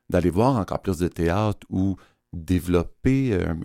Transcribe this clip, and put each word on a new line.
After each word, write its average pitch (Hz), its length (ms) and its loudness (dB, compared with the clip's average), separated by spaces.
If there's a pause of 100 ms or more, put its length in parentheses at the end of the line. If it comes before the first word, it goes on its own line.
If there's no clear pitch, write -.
d'aller 90 200 2
voir 113 280 2
encore - 240 -4
plus 92 180 -4
de 87 80 -2
théâtre 92 640 -2
ou 95 280 -2 (360)
développer, 87 1000 0
euh, 85 200 0 (120)